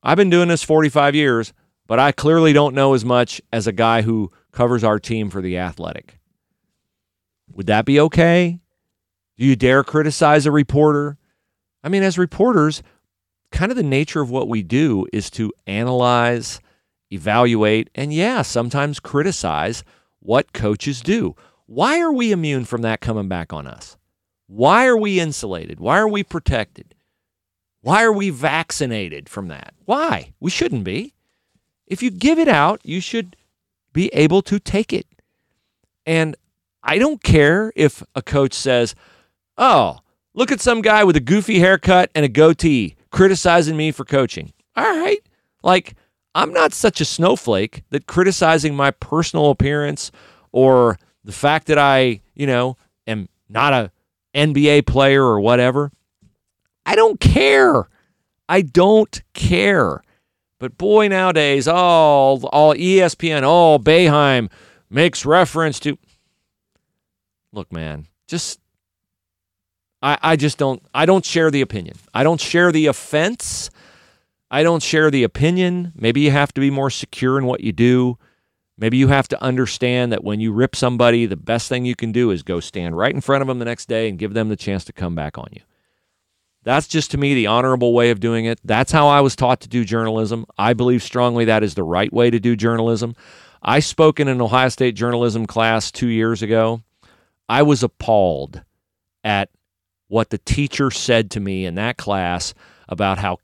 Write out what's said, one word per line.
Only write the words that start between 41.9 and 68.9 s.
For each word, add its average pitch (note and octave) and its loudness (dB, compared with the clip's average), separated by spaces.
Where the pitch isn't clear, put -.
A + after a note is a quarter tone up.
and D3+ 0
a C#3 2
goatee D3 2
criticizing F3 2
me D#3 -2
for C3 -12
coaching." A#2+ -4
All F4+ -2
right. G4+ -2
Like, F3+ 0
I'm - -2
not D#3 2
such - 0
a D#3+ -2
snowflake A2+ -2
that - -6
criticizing E3 0
my C#3 0
personal D#3 -2
appearance D3 -4
or B2 4
the G#2 -16
fact D3+ -2
that D3+ 2
I, C3 2
you C#3+ -4
know, B2+ -2
am G#2+ -8
not A#2 0
a A2+ -2
N D3 0
B C#3+ 2
A D3 6
player C#3 2
or A2+ 2
whatever. B2 0
I - 0
don't G#4 4
care. - 4
I F3+ 2
don't G3 2
care. F3 0
But G3+ -12
boy, G#3 2
nowadays, D#3 0
all, D3+ 4
all D3+ 4
E F#3 2
S F3 2
P E3 -4
N, D3 -2
all D#3 6
Boeheim D3 4
makes C#3 -2
reference D#3+ 0
to. - -4
Look, G#2 -14
man, D#2 -12
just, - -10